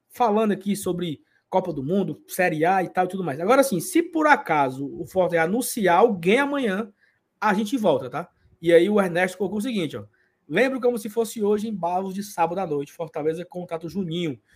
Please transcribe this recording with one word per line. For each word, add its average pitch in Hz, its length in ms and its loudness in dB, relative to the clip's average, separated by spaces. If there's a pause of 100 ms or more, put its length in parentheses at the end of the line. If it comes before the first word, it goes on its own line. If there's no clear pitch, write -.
falando 220 440 2
aqui 190 240 -4
sobre 175 440 -6 (300)
Copa 180 220 -2
do 139 100 -8
Mundo, 165 460 -2
Série 165 360 -2
A 190 180 2
e 165 60 -6
tal 180 180 0
e - 20 -4
tudo 185 160 -6
mais. 147 160 -6
Agora 240 220 6
sim, 208 180 -2
se 320 220 0
por 320 240 0
acaso 143 600 2
o 139 200 -10
Forte 170 300 0
anunciar 175 600 2
alguém 202 400 4
amanhã, 254 540 -2 (480)
a 214 140 2
gente 214 220 -2
volta, 156 320 2
tá? 147 200 -8 (340)
E 170 100 2
aí 170 160 8
o 208 120 4
Ernesto 185 360 0
colocou 202 220 -4
o 202 40 -2
seguinte, 196 340 -4
ó. 104 80 -14 (440)
Lembro 254 320 0
como 240 160 0
se 208 140 -10
fosse 220 320 -4
hoje, 208 260 0
em 226 60 -6
Barros 185 400 -2
de 202 80 -6
sábado 175 360 -2
à 190 80 -2
noite, 143 260 -4
Fortaleza 160 520 -6
contra 170 400 -10
o 170 40 -10
Juninho. 160 520 -6 (160)